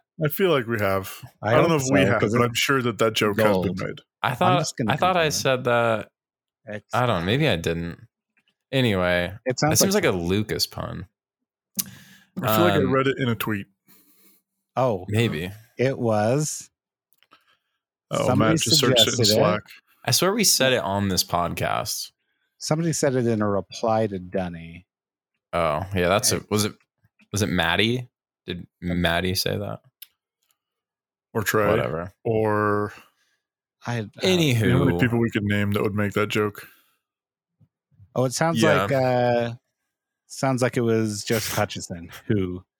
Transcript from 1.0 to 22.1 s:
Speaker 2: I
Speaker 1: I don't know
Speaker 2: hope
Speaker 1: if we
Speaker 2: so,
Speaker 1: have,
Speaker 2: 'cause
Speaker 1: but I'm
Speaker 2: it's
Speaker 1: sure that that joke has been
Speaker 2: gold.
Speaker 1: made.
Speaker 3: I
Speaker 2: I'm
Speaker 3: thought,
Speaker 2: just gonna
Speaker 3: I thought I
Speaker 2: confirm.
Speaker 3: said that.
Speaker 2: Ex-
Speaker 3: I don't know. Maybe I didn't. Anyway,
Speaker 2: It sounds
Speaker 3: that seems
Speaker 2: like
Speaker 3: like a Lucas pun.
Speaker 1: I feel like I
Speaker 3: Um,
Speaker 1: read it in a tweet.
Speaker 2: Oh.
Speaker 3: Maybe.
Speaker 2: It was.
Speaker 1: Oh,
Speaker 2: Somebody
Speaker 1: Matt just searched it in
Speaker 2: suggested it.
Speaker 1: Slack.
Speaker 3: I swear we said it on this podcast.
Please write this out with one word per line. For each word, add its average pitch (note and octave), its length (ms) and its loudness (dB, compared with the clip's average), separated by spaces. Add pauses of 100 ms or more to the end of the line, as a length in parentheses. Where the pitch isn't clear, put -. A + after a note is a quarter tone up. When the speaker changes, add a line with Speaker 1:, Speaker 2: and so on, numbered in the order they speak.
Speaker 2:
I G#2 60 -4
Speaker 1:
I A2+ 80 2
don't D#3+ 120 6
know D#3+ 100 4
Speaker 2:
hope C3 100 -2
Speaker 1:
if C3+ 40 2
we C3+ 100 6
Speaker 2:
so, - 40 4
Speaker 1:
have, A2 140 2
Speaker 2:
'cause G#2 140 2
Speaker 1:
but A#2 80 4
I'm A#2+ 80 2
Speaker 2:
it's A#2+ 100 -4
Speaker 1:
sure C#3 220 2
that A#2 160 -2
that A2+ 160 2
joke G#2+ 240 0
has A2 60 4
been G#2 80 6
Speaker 2:
gold. F#2 280 0
Speaker 1:
made. - 200 -8 (220)
Speaker 3:
I G#2+ 80 0
Speaker 2:
I'm C3 60 -4
Speaker 3:
thought, F3+ 240 2
Speaker 2:
just - 160 -6
gonna B2 160 -2
Speaker 3:
I C#3 40 0
thought F#3 200 2
I E3+ 80 2
Speaker 2:
confirm. D3+ 160 -2
Speaker 3:
said B2+ 240 0
that. A#2 440 0 (600)
Speaker 2:
Ex- G#2 240 -12
Speaker 3:
I A#2+ 140 2
don't G#2+ 140 2
know. E2+ 60 -2
Maybe C3+ 220 2
I G2+ 80 2
didn't. E2+ 500 -6 (640)
Anyway, F2+ 640 2 (140)
Speaker 2:
It B2+ 120 -4
sounds D3 120 0 (100)
Speaker 3:
that - 40 4
seems F#3+ 100 0
Speaker 2:
like G3+ 100 2
Speaker 3:
like C3 100 2
a - 20 -2
Lucas F2+ 500 -2
pun. E2 400 -10 (1400)
Speaker 1:
I G#2+ 140 2
feel G#2+ 100 6
like G2+ 80 4
I - 20 2
Speaker 3:
Um, F#2+ 160 0
Speaker 1:
read C3 160 2
it C3+ 100 -2
in C3 120 -2
a A#2 40 0
tweet. G#2 320 -6 (1080)
Speaker 2:
Oh. A2 320 0
Speaker 3:
Maybe. G2 420 0 (280)
Speaker 2:
It C3 200 0
was. A#2 720 -2 (1400)
Speaker 1:
Oh, - 160 -2
Speaker 2:
Somebody A2 260 4
Speaker 1:
Matt D#3+ 80 2
just - 180 0
searched A#2+ 220 4
it - 80 4
in A#2+ 60 -2
Speaker 2:
suggested A2+ 180 2
it. G#2+ 60 4
Speaker 1:
Slack. G#2 220 2 (440)
Speaker 3:
I - 60 0
swear F3+ 220 2
we A3+ 120 2
said C3 300 4
it A2+ 80 0
on G2+ 260 0
this F2+ 160 0
podcast. E2+ 880 -4 (460)